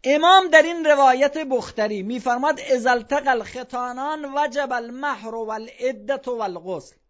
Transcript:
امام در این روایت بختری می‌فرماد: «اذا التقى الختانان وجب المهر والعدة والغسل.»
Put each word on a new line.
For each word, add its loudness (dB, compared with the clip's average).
امام 6
در 8
این -2
روایت 4
بختری -4
می‌فرماد: -2
«اذا 0
التقى -2
الختانان -6
وجب -2
المهر -8
والعدة -6
والغسل.» -8